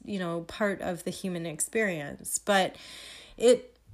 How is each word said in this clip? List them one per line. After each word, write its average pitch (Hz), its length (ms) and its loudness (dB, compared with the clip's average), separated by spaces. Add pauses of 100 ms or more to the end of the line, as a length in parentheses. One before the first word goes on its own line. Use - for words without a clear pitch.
you 208 120 -6
know, 170 260 -4
part 196 380 -2
of 175 220 -4
the - 80 -4
human 180 340 -6
experience, 160 920 -4
but 190 380 4 (600)
it - 400 6 (180)